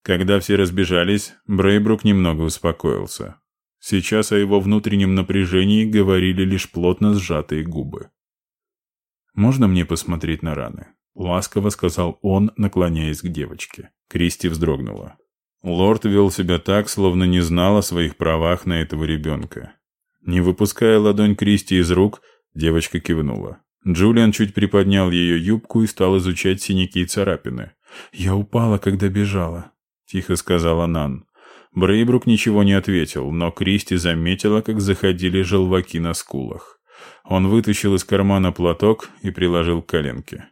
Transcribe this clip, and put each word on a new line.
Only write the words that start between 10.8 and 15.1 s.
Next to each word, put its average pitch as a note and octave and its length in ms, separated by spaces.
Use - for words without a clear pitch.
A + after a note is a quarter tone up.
ласково F#2+ 540
сказал F2 520
он, G2+ 360
наклоняясь E2 640
к F2+ 60
девочке. - 600
Кристи F2 400
вздрогнула. C2+ 680